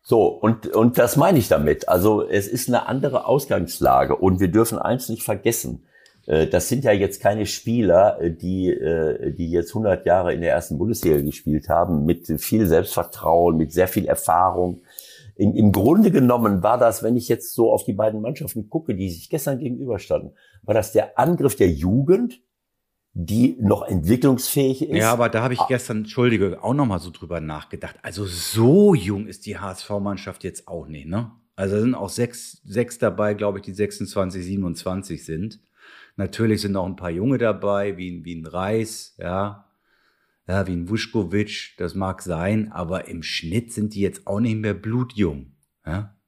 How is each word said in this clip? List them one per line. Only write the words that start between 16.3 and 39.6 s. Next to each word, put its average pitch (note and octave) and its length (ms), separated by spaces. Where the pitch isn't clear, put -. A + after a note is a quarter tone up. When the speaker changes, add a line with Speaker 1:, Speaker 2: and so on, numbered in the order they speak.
Speaker 1:
war A2+ 140
das, A#2 240
wenn A2+ 140
ich A2+ 140
jetzt - 240
so A#2 180
auf A2+ 140
die A2 80
beiden G#2+ 280
Mannschaften A#2 480
gucke, D#3+ 240
die F#2+ 160
sich E2 200
gestern C#3+ 300
gegenüberstanden, A#2 720
war - 100
das G#2+ 180
der - 260
Angriff C#3 380
der F#2+ 140
Jugend, C3+ 720
die G#2 480
noch G2+ 260
entwicklungsfähig B2+ 1000
ist. - 80
Speaker 2:
Ja, A2+ 160
aber A#2 160
da A2 140
habe B2+ 100
ich - 80
Speaker 1:
Ah. - 80
Speaker 2:
gestern, A#2+ 300
Entschuldige, G#2+ 640
auch A#2 120
noch C#3+ 120
mal F#2 140
so F2 100
drüber E2 300
nachgedacht. D#2 640
Also G2 220
so A#2+ 680
jung G2+ 340
ist - 180
die G2 120
H-S-V-Mannschaft G2 840
jetzt - 240
auch D#2+ 200
nicht, D2 200
ne? A2 240
Also G2 220
da G#2+ 40
sind B2 140
auch - 140
sechs, - 560
sechs A#2 340
dabei, G#2 340
glaube G2+ 260
ich, - 40
die G2 100
sechsundzwanzig, F#2+ 680
siebenundzwanzig F#2 840
sind. F2 360
Natürlich G#2+ 460
sind G2 140
auch F#2 100
ein F2+ 100
paar F2+ 160
Junge A2+ 260
dabei, G2+ 600
wie, F2 280
wie E2+ 100
ein D#2+ 100
Reis, G2+ 760
ja. G2 460